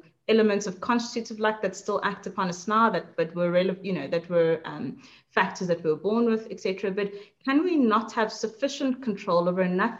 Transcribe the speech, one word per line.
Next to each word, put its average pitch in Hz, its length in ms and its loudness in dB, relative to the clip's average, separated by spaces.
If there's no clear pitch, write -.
elements 214 380 4
of 185 140 -8
constitutive 233 600 -2
luck 214 220 0
that 190 120 -4
still - 300 -4
act 196 220 -4
upon 185 240 -4
us 175 180 -8
now, 220 220 4
that, 175 260 -4
but 165 180 -2
were 175 160 0
rele-, 185 320 2
you 185 120 -4
know, 139 120 -4
that 170 220 -4
were, 165 380 2
um, - 320 -8
factors 185 360 0
that 170 160 0
we 160 80 2
were 156 60 2
born 214 300 0
with, 220 240 0
et 190 100 -10
cetera. 190 300 -2
But 202 200 -2
can 277 220 2
we 359 100 2
not 220 380 4
have 214 180 0
sufficient 262 720 -4
control 180 460 0
over 180 140 0
enough 190 380 0